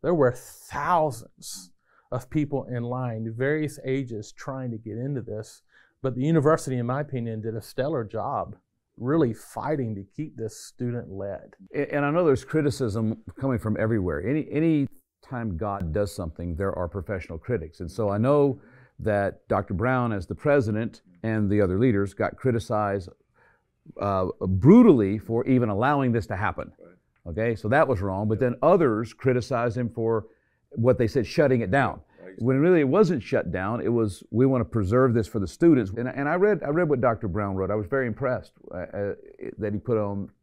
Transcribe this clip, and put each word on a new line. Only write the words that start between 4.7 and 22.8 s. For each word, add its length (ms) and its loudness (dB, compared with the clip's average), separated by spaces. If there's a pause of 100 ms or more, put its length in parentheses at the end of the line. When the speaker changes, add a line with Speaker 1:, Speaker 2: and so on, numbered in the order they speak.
Speaker 1:
to 60 -8
get 200 -10
into 240 -6
this. 420 -12 (380)
But 140 -4
the 80 -4
university, 540 2
in 80 -4
my 160 -2
opinion, 400 -6
did 140 -6
a 60 -8
stellar 420 -4
job 520 -6 (420)
really 360 0
fighting 640 -6
to 80 -10
keep 320 -12
this 240 -10
student-led. 960 -10 (180)
Speaker 2:
A-, 220 -4
and 100 0
I 60 0
know 140 2
there's 180 4
criticism 800 -2 (160)
coming 180 -2
from 220 -2
everywhere. 480 0
Any, 240 -2
any 360 2 (360)
time 320 -6
God 380 -4
does 200 -2
something, 420 -6
there 220 -2
are 120 -4
professional 500 -8
critics. 400 -6
And 100 -8
so 200 -2
I 80 -2
know 440 2 (380)
that 480 -2
Doctor 260 0
Brown, 380 0
as 160 -6
the 80 -8
president, 680 0 (220)
and 260 0
the 120 4
other 180 2
leaders 340 2
got 220 -4
criticized, 720 -2 (920)